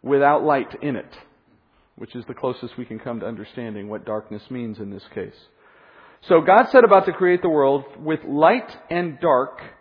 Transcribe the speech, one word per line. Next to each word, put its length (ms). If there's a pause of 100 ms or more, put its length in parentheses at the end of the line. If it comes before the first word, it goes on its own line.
without 400
light 400
in 120
it, 160 (840)
which 200
is 120
the 80
closest 420
we 80
can 140
come 220
to 40
understanding 640
what 160
darkness 460
means 260
in 140
this 240
case. 180 (920)
So 140
God 280
set 140
about 240
to 60
create 280
the 80
world 340 (140)
with 280
light 440 (220)
and 280
dark 400 (220)